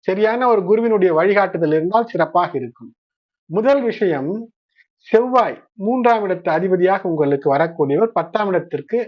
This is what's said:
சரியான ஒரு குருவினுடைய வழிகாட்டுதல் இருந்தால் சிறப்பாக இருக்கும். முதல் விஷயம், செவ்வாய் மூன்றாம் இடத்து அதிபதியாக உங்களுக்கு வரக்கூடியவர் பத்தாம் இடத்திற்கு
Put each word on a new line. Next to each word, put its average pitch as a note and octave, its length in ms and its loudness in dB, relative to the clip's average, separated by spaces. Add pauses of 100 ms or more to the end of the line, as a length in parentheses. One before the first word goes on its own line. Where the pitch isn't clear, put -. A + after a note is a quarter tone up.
சரியான G#3+ 400 0
ஒரு G#3+ 160 2
குருவினுடைய G#3 500 2
வழிகாட்டுதல் F3+ 600 2
இருந்தால் G3+ 360 0
சிறப்பாக E3+ 460 -2
இருக்கும். A#2+ 340 -12 (580)
முதல் B3+ 320 0
விஷயம், E3+ 500 -2 (760)
செவ்வாய் A#3 500 2 (160)
மூன்றாம் A#3 520 0
இடத்து F3 260 -4
அதிபதியாக F#3 580 0
உங்களுக்கு C#3+ 400 0
வரக்கூடியவர் D#3+ 720 0
பத்தாம் G3 340 -6
இடத்திற்கு E3+ 540 -4